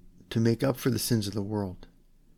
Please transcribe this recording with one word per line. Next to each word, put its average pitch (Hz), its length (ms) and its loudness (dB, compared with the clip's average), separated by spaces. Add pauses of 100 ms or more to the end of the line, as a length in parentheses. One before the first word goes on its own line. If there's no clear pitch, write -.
(280)
to 113 100 0
make 117 240 4
up 131 140 2
for 135 140 0
the 113 80 0
sins 107 280 0
of 98 60 -8
the 104 80 -4
world, 101 460 -6 (500)